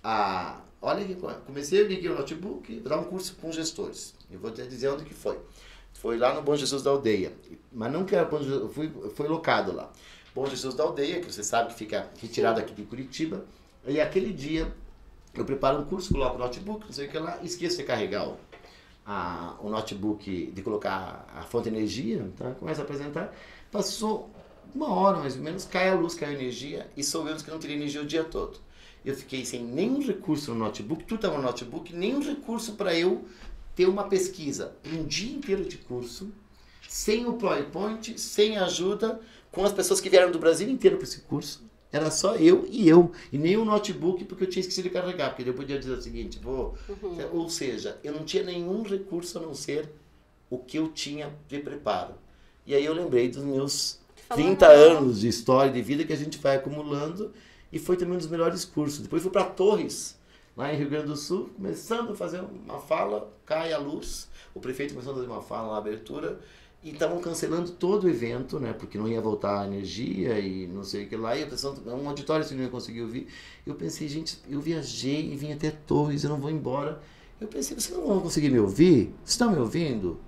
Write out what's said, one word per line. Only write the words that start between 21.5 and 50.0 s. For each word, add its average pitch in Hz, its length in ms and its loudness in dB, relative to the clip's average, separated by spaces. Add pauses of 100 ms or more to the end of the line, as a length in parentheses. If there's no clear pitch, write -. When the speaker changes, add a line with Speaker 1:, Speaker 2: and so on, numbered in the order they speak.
Speaker 1:
de 110 80 -2
energia, 120 480 -2 (100)
então 127 200 -8
começa 156 260 -6
a 131 40 -6
apresentar, 147 500 -8 (360)
passou 208 600 -4 (440)
uma 294 200 -2
hora 185 240 6
mais 135 180 -4
ou 143 60 -8
menos, 175 220 -6
cai 185 240 2
a 190 60 6
luz, 165 200 0
cai 147 160 -4
a - 20 -4
energia, 127 640 -8
e 143 60 -6
soubemos 156 400 -4
que 151 80 -14
não 160 80 -8
teria 147 180 -6
energia 147 260 -4
o 147 40 -8
dia 160 180 -2
todo. - 340 -6 (460)
Eu 135 100 -4
fiquei 131 300 -8
sem 120 200 -6
nenhum 196 420 0
recurso 156 460 -2
no 113 60 -2
notebook, 110 460 -4
tudo - 160 -6
tava 165 160 0
no 139 60 -2
notebook, 127 520 -6
nenhum 226 280 0
recurso - 520 -6
pra 185 200 0
eu 175 300 2 (500)
ter 180 120 4
uma 196 180 2
pesquisa. 180 800 -2
Um 156 200 -6
dia 185 300 -4
inteiro 190 300 -2
de - 140 -10
curso, 123 520 -10 (560)
sem 233 400 0
o 226 80 -2
PowerPoint, 185 840 -4
sem 208 400 2
ajuda, 190 600 0 (300)
com 190 140 0
as 196 80 4
pessoas 190 280 2
que 180 100 -4
vieram 180 200 10
do 165 80 -2
Brasil 165 300 4
inteiro 226 300 6
pra - 80 -6
esse - 160 -12
curso. - 460 -8 (220)
Era 156 200 0
só - 260 2
eu 170 320 10
e 202 200 6
eu, 170 220 12 (220)
e 139 60 0
nem 170 180 4
o 226 80 4
notebook, 208 600 0
porque 185 200 -4
eu 185 40 -2
tinha 190 120 -2
esquecido 180 240 -4
de 185 60 -2
carregar, 180 440 -2
porque 127 140 -6
eu 127 60 -2
podia 139 240 -6
dizer 127 140 -6
o 120 100 -4
seguinte: 113 360 -10
vou 123 380 -6 (120)
Speaker 2:
Uhum. 196 280 -10 (240)
Speaker 1:
Ou 165 80 -4
seja, 120 560 -6
eu 147 80 -6
não 156 100 -6
tinha 185 220 0
nenhum 180 380 -4
recurso 190 560 -6
a - 20 -6
não 160 140 -8
ser 151 360 -4 (580)